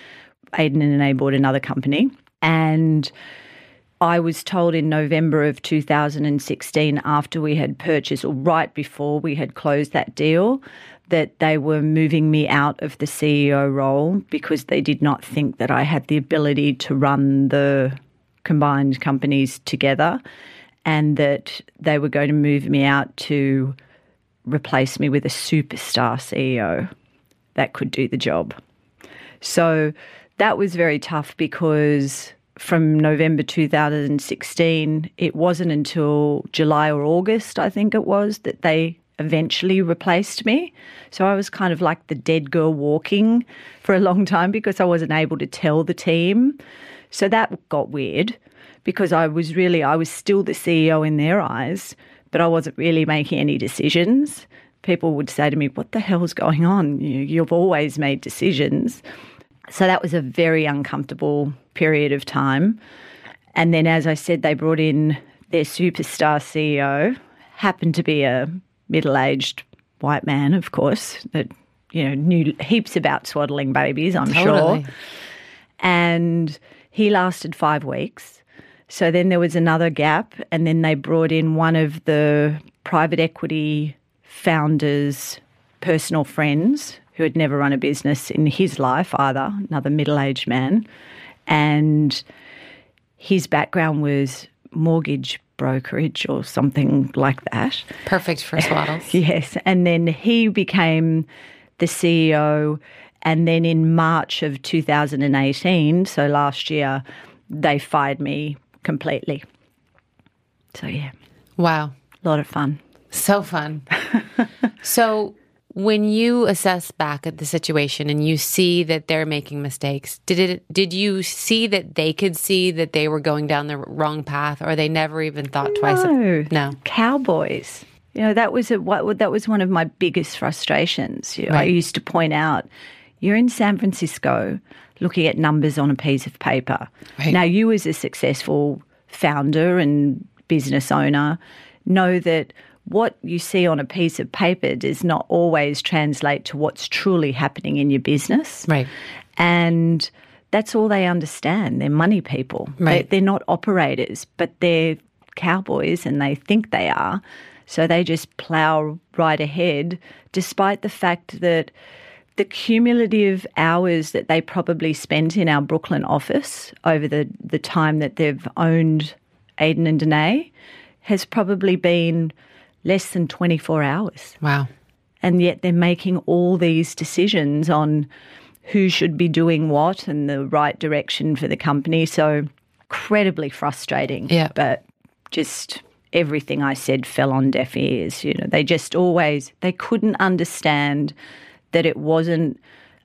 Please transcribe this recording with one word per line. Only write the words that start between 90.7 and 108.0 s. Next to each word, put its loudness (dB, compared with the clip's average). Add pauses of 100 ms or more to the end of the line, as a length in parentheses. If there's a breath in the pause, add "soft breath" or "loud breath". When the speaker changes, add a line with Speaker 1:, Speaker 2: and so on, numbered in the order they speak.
Speaker 1:
And 2 (920 loud breath)
his 0
background 0
was -2 (240)
mortgage -2 (180)
brokerage -4
or -4
something 0
like 0 (120)
that. -4 (240 loud breath)
Speaker 2:
Perfect -2
for -4
swaddles. -2
Speaker 1:
<laughs> -
Yes. 2 (100)
And 4
then 2
he 2
became 2 (500 loud breath)
the 0
C 2
E 4
O. 0 (420 loud breath)
And 2
then 2
in 4
March 0
of -4
two -2
thousand 0
and 2
eighteen, 2
so 0
last 0
year, -2 (480 loud breath)
they 0
fired -2